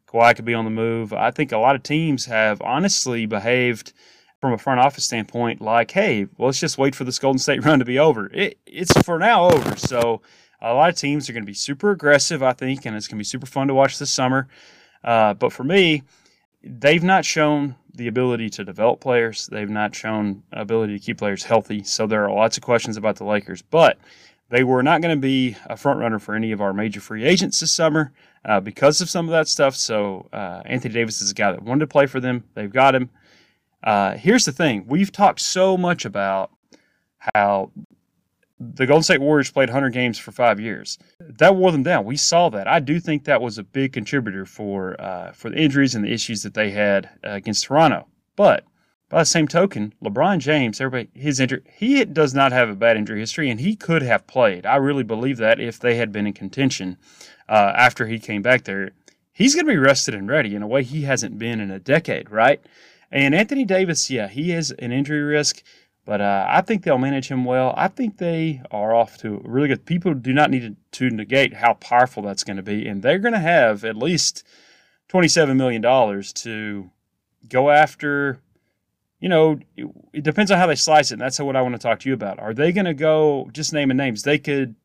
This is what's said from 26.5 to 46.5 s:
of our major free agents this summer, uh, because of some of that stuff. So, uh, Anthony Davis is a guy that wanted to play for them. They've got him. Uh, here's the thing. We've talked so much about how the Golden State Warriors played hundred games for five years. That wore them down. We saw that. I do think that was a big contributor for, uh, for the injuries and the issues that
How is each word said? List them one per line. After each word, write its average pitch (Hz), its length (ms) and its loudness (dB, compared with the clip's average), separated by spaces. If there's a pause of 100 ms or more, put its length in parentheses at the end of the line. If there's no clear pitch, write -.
of 101 80 -6
our 101 120 -2
major 104 280 -6
free 110 240 -10
agents 175 360 0
this 160 120 -4
summer, 156 400 0 (320)
uh, 107 160 0
because 123 400 0
of 180 100 -4
some 170 160 -4
of 160 60 -6
that 156 160 2
stuff. 135 260 2
So, 104 580 -4
uh, 92 320 -10
Anthony 123 300 -6
Davis 113 260 -4
is 101 120 -4
a - 20 -6
guy 104 160 0
that 87 120 -6
wanted 123 180 -2
to 151 80 -2
play 143 180 4
for 135 140 -4
them. 123 240 -4 (100)
They've 104 180 -10
got 131 220 4
him. 127 160 -2 (720)
Uh, 101 320 2
here's 190 300 2
the - 80 -4
thing. 127 340 0
We've 175 240 0
talked - 300 2
so 185 360 0
much 175 280 -2
about 98 480 -4 (800)
how 101 380 2 (840)
the 127 280 -4
Golden 147 160 6
State 151 180 4
Warriors 143 300 2
played 135 180 2
hundred 131 240 -2
games 120 260 -2
for - 120 -18
five 110 300 2
years. 101 360 -10 (240)
That 160 360 4
wore 185 160 4
them 143 100 2
down. 143 220 0
We 107 120 -6
saw 170 340 2
that. 101 180 -8
I 156 100 4
do 156 220 -2
think 151 240 -4
that 131 180 2
was 113 160 -6
a 104 60 -10
big 135 280 -4
contributor 107 540 -6
for, 98 540 -8
uh, 92 320 -10
for - 180 -12
the - 80 -8
injuries 139 360 2
and 107 100 -2
the 110 80 -2
issues 113 320 -6
that 104 100 -12